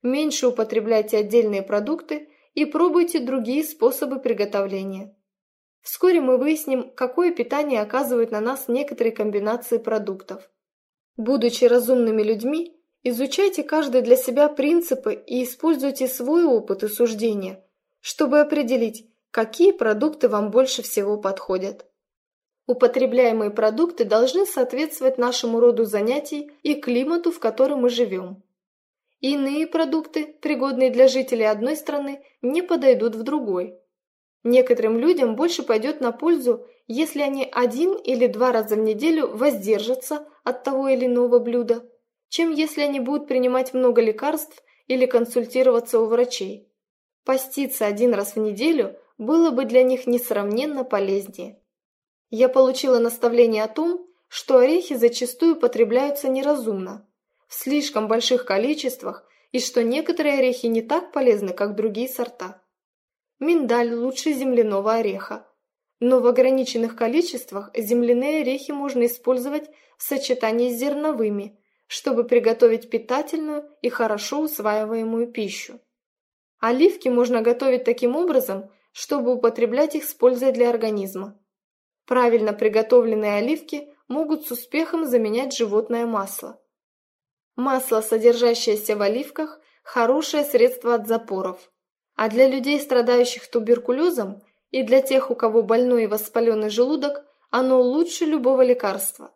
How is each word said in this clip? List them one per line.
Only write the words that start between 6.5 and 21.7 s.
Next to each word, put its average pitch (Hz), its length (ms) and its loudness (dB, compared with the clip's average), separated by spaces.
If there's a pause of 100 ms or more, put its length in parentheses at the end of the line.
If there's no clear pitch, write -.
какое 339 400 0
питание 285 500 -2
оказывают 240 500 0
на 214 80 -4
нас 254 280 -4
некоторые 240 440 -2
комбинации 214 680 -2
продуктов. 208 720 -6 (680)
Будучи 233 480 0
разумными 233 580 4
людьми, 240 520 -4 (280)
изучайте 277 600 -2
каждый 277 380 0
для 233 140 6
себя 262 320 2
принципы 294 680 0
и 247 300 -6
используйте 269 640 -2
свой 302 380 0
опыт 214 380 0
и 214 40 -4
суждения, 208 760 -2 (360)
чтобы 294 400 2
определить, 262 680 0 (220)
какие 233 420 2
продукты 233 580 0
вам 208 220 -2
больше 254 300 2
всего 208 360 -4
подходят. 190 680 -6 (840)